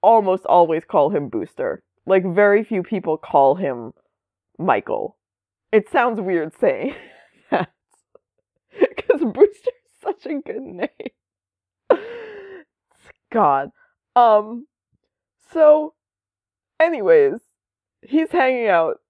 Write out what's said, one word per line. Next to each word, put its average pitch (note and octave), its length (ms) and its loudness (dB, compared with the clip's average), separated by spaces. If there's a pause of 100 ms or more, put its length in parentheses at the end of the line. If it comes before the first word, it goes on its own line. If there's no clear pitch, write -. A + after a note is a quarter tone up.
almost G3 440 2
always E3 400 2
call D3 240 2
him C#3+ 200 -4
Booster. G#2+ 540 -8 (220)
Like, F#3+ 200 2
very G3+ 380 2
few G3 200 -6
people E3+ 340 -6
call C#3 380 2
him B2+ 380 -8 (640)
Michael. G#2+ 600 -4 (540)
It G#3+ 180 0
sounds A#3 320 -2
weird E3+ 360 -4
saying E3+ 380 -2 (260)
<laughs> - 300 -16
that. D#3 180 -4 (1300)
'Cause E4 240 -4
Booster G4+ 500 0
is - 300 -20
such - 240 -10
a D4+ 140 -8
good - 220 -12
name. F#3 280 -12 (2500)
God. C#3+ 400 0 (440)
Um, A#3 520 2 (840)
so, D4+ 420 4 (840)
anyways, G3 600 2 (600)
he's D#4+ 300 -2
hanging B3+ 360 0
out E3 420 0